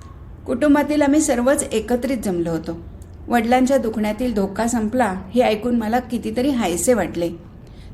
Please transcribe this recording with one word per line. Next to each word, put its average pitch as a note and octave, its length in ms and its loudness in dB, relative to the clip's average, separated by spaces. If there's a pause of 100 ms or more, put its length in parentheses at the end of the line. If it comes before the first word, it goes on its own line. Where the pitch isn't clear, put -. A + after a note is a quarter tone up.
(460)
कुटुंबातील D4 560 4
आम्ही C#4+ 180 4
सर्वच C4+ 420 2 (100)
एकत्रित B3 520 0
जमलो F3 260 -2
होतो. E3 280 -4 (500)
वडिलांच्या B3 500 4
दुखण्यातील A3 560 -2
धोका G3 320 0
संपला A3+ 460 0 (220)
हे A#3+ 60 4
ऐकून A3+ 360 2
मला A3 240 0
कितीतरी A#3+ 500 -2
हायसे A3+ 440 2
वाटले. E3+ 340 0 (640)